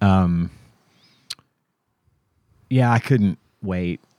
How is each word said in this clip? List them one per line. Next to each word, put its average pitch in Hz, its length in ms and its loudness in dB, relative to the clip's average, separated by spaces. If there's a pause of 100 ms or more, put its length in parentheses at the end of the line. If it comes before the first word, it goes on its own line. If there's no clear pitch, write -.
Um, 90 500 0 (2250)
yeah, 127 240 2
I 120 60 2
couldn't 104 400 0 (240)
wait. 90 380 -6 (180)